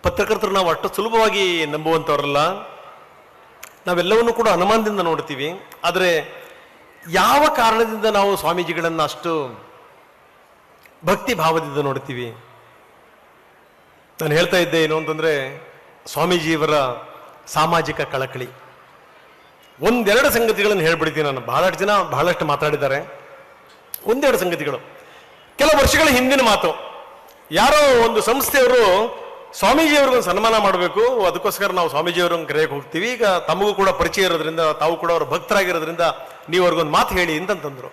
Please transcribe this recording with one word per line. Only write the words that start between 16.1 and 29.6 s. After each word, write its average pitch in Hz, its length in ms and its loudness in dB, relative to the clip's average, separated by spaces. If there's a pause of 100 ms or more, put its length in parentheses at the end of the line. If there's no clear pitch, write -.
ಸಾಮಾಜಿಕ 156 540 -2
ಕಳಕಳಿ. 131 460 -6 (1300)
ಒಂದೆರಡು 233 500 2
ಸಂಗತಿಗಳನ್ನು 214 500 0
ಹೇಳ್ಬಿಡ್ತೀನಿ 156 420 0
ನಾನು, 135 180 -4
ಬಹಳಷ್ಟು 156 380 0
ಜನ 202 220 2
ಬಹಳಷ್ಟು 160 440 -2
ಮಾತಾಡಿದ್ದಾರೆ. 143 760 -2 (840)
ಒಂದೆರಡು 262 320 2
ಸಂಗತಿಗಳು, 160 400 -4 (800)
ಕೆಲ 294 200 4
ವರ್ಷಗಳ 285 300 4
ಹಿಂದಿನ 262 340 2
ಮಾತು. 202 260 2 (840)
ಯಾರೋ 262 520 6
ಒಂದು 220 180 2
ಸಂಸ್ಥೆಯವರು 240 1040 2 (360)
ಸ್ವಾಮೀಜಿ 294 360 4